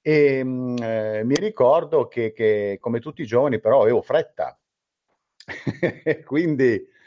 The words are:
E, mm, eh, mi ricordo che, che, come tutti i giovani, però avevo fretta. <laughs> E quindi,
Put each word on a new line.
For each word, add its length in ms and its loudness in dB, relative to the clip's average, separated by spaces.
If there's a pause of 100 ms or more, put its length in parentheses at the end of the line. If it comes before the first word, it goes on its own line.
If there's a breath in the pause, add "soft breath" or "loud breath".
E, 420 2
mm, 400 -4
eh, 420 -4
mi 120 0
ricordo 720 0
che, 240 -4
che, 480 0
come 180 -4
tutti 240 -12
i 40 -8
giovani, 340 0
però 220 4
avevo 200 4
fretta. 560 -4 (880)
<laughs> 580 -6
E 200 -2
quindi, 600 0 (220 soft breath)